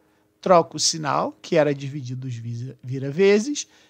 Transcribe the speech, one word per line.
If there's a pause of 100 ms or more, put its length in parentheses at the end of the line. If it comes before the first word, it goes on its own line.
(420)
troco
o
sinal,
que
era
divididos
vira,
vira
vezes, (220)